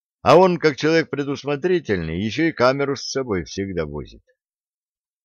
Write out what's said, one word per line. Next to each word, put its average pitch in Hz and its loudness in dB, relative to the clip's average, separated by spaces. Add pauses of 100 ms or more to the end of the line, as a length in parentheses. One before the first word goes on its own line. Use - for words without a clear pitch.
(220)
А 139 6
он, 180 6
как 151 2
человек 156 2
предусмотрительный, 139 -4
еще 110 -2
и 165 0
камеру 135 0
с - -12
собой 110 -4
всегда 95 -6
возит. 71 -12 (1000)